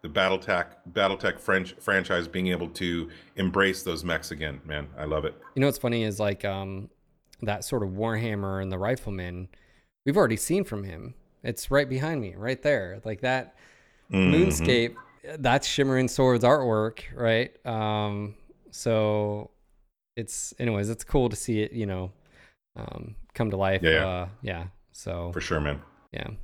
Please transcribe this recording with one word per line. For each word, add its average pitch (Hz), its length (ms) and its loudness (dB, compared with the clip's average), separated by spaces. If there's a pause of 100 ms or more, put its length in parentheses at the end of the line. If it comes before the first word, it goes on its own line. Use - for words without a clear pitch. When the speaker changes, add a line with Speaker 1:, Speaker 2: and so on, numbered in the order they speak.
Speaker 1:
the 95 60 -10
BattleTech, 92 560 2 (260)
BattleTech 95 480 2
French 95 400 0
franchise 92 480 0
being 92 220 -2
able 87 200 -2
to 85 400 -4 (260)
embrace 95 460 2
those 82 220 -4
mechs 82 260 -2
again, 76 360 -8
man. 76 300 -6
I 78 100 -8
love 78 200 -2
it. 78 80 -4 (220)
Speaker 2:
You 131 60 0
know 135 60 4
what's 135 120 -2
funny 117 240 -2
is, 107 160 -4
like, 101 260 -2
um, 95 440 -6 (520)
that 104 220 -4
sort 127 180 -2
of 98 80 -2
Warhammer 101 720 -2
and 95 100 -4
the 92 60 -4
Rifleman, 92 720 -6 (580)
we've 139 120 0
already 127 200 4
seen 185 260 0
from 104 200 -6
him. 95 320 -12 (260)
It's - 300 -6
right 139 180 4
behind 139 320 -2
me, 92 160 -8
right 120 240 -4
there. 101 420 0
Like, 107 180 -6
that 127 340 -2 (560)
Speaker 1:
Mm-hmm. 95 240 6
Speaker 2:
Moonscape, 156 600 4 (440)
that's 131 280 4
Shimmering 131 400 4
Swords 127 360 6
artwork, 120 560 4 (160)
right? 117 360 2 (140)
Um, 107 720 -2 (340)
so 107 800 0 (680)
it's, - 440 -8
anyways, 107 300 0
it's 113 140 -6
cool 127 260 2
to 104 60 -4
see 110 260 -2
it, 107 120 -2
you 110 140 -4
know, 92 240 -4 (640)
um, - 400 -12 (180)
come 113 160 0
to 98 80 -2
life. 95 240 2
Speaker 1:
Yeah, 82 100 6
yeah. 76 160 4
Speaker 2:
Uh, 90 200 -4 (160)
yeah. 85 200 -6 (320)
So 87 360 -8
Speaker 1:
For 82 100 -4
sure, 80 180 0
man. 73 220 -2 (300)
Speaker 2:
yeah. - 160 -8 (160)